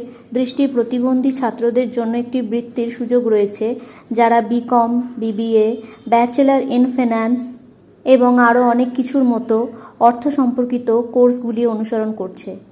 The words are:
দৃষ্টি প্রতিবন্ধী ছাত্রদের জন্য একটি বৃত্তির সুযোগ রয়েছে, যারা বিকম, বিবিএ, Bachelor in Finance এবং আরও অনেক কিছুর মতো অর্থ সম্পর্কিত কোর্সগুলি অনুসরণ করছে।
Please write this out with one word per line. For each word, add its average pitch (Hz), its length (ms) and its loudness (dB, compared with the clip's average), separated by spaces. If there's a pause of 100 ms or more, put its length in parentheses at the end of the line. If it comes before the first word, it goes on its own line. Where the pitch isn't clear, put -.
(340)
দৃষ্টি 254 340 -2
প্রতিবন্ধী 254 640 0
ছাত্রদের 240 600 -2
জন্য 233 260 -4
একটি 240 240 -4
বৃত্তির 233 500 -6
সুযোগ 240 360 0
রয়েছে, 214 480 0 (360)
যারা 233 300 4
বিকম, 240 600 0 (160)
বিবিএ, 220 580 0 (340)
Bachelor 254 600 2
in 247 140 2 (140)
Finance 226 460 0 (600)
এবং 247 360 4
আরও 240 240 4
অনেক 240 320 2
কিছুর 269 280 0
মতো 240 440 0 (320)
অর্থ 240 280 4
সম্পর্কিত 247 760 0
কোর্সগুলি 240 640 0
অনুসরণ 220 480 -2
করছে। 190 420 -12 (160)